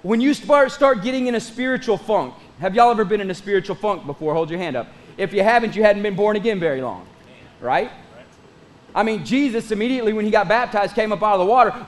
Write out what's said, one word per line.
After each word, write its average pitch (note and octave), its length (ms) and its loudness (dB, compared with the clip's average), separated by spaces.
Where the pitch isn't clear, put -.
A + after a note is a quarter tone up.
When A3+ 220 0
you C#4+ 100 4
start, C#4 400 2
start C4+ 300 2
getting B3+ 240 -2
in A#3+ 80 -2
a A3 60 -2
spiritual B3+ 580 -2
funk, E3+ 360 -2
have F#3 160 -4
y'all A#3+ 160 6
ever A3 140 2
been G#3 160 -2
in F#3+ 100 -6
a F3 40 -4
spiritual G3 420 -2
funk F#3 300 -4
before? D3 260 -4
Hold D#3+ 160 -2
your E3+ 100 -8
hand D#3+ 180 -6
up. A#2 120 -6
If G3 160 -4
you G3 80 0
haven't, A3+ 340 2
you G#3+ 60 2
hadn't G#3 200 4
been G3+ 140 -2
born G#3 200 2
again G#3 220 -2
very D3+ 220 -2
long, G2 260 -8
right? D#3+ 300 -2
I G#3 120 0
mean, G#3+ 200 -4
Jesus, A#3 460 -2
immediately A3 420 -2
when G#3+ 120 -2
he G#3+ 80 0
got G#3 160 2
baptized, G#3+ 480 0
came G#3+ 160 0
up G3+ 100 -4
out G#3+ 120 2
of F#3 120 2
the - 0 -
water, A3+ 260 4